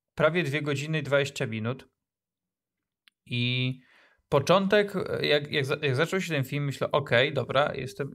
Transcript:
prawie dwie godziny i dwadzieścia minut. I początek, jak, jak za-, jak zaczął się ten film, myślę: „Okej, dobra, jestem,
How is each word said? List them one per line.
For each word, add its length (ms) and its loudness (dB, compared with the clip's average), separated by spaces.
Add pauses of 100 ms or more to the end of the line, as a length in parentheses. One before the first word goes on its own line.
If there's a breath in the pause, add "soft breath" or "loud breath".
(160)
prawie 280 2
dwie 180 -2
godziny 380 -2
i 40 -4
dwadzieścia 440 0
minut. 420 -6 (1400)
I 480 -2 (560 soft breath)
początek, 640 4 (280)
jak, 300 0
jak 140 0
za-, 160 -2
jak 140 2
zaczął 260 0
się 120 -4
ten 100 0
film, 220 -4
myślę: 260 -4
„Okej, 420 2
dobra, 420 0
jestem, 400 -8